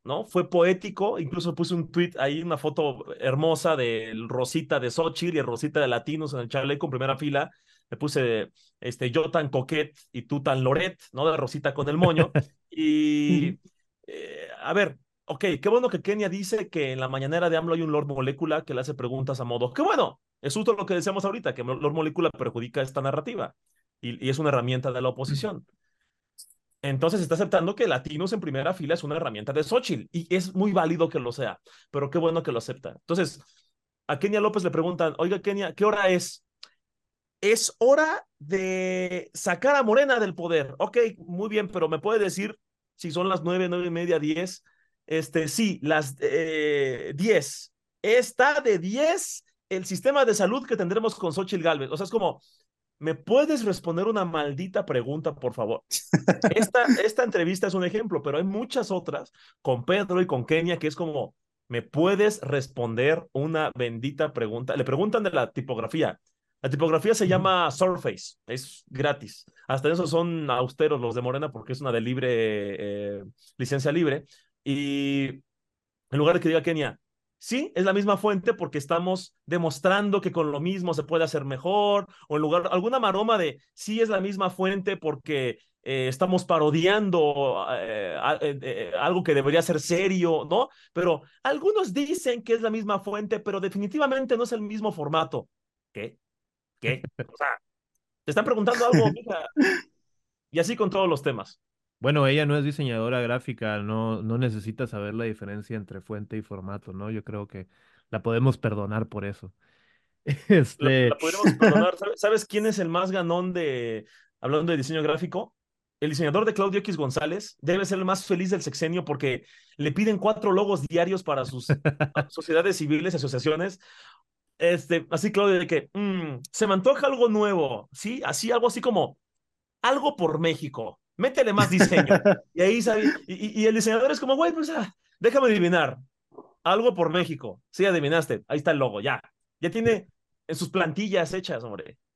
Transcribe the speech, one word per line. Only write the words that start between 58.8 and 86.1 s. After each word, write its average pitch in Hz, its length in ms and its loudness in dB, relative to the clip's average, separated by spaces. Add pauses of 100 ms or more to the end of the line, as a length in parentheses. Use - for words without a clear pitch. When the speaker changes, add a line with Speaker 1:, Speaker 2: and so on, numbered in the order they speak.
Speaker 1:
otras 160 420 -6 (300)
con 127 220 0
Pedro 180 360 2
y 175 60 4
con 131 200 -2
Kenia 165 320 2
que 156 80 -4
es 151 100 -4
como, 151 380 -6 (340)
"¿Me 117 140 -4
puedes 202 600 2
responder 131 920 0
una 156 440 -2
bendita 131 560 -4
pregunta?". 117 440 -4
Le 135 80 0
preguntan 208 400 0
de 185 60 0
la 131 220 0
tipografía. 135 680 -4 (420)
La 139 80 -2
tipografía 160 440 2
se 208 100 2
Speaker 2:
Ujú. 180 60 2
Speaker 1:
llama 185 400 2
Surface, 139 640 -2 (100)
es - 420 -10
gratis. 117 560 -4 (240)
Hasta 139 240 0
eso 170 140 0
son 165 440 -2
austeros 127 500 0
los 117 140 -2
de 123 80 -2
Morena 135 300 -4
porque 117 220 -12
es 131 60 -10
una 131 120 -2
de 117 80 2
libre, 104 1200 -2
eh, 101 60 -12 (340)
licencia 139 340 -2
libre. 151 320 0 (400)
Y 139 640 -2 (840)
en 135 80 0
lugar 156 180 4
de 170 40 2
que 170 80 0
diga 160 140 4
Kenia, 151 360 -2 (400)
"Sí, 285 360 -4
es 180 100 0
la 190 80 4
misma 202 240 2
fuente 208 380 0
porque 151 240 -4
estamos 170 580 -2 (100)
demostrando 190 720 0
que 185 120 -2
con 156 200 0
lo 143 80 -4
mismo 180 340 -2
se 151 100 -2
puede 165 200 2
hacer 147 200 -2
mejor", 196 640 0 (220)
o 151 80 -2
en 151 60 2
lugar, 170 300 2
alguna 214 280 2
maroma 214 380 2
de, 156 220 -2 (140)
"Sí, 214 260 -6
es 226 80 4
la 202 120 0
misma 190 300 -2
fuente 190 460 -2
porque, 135 600 -4 (240)
eh, 131 260 -2
estamos 180 380 0